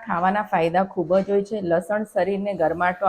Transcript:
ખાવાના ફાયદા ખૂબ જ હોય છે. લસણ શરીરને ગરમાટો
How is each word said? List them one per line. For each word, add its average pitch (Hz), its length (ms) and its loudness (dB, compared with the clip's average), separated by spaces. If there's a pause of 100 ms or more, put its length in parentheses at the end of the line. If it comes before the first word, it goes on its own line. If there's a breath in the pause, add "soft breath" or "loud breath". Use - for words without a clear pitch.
ખાવાના 196 440 0
ફાયદા 175 440 2
ખૂબ 170 180 0 (140)
જ 202 80 -2
હોય 202 160 2
છે. 220 100 -4 (100)
લસણ 180 400 0
શરીરને 196 480 -2
ગરમાટો 175 500 0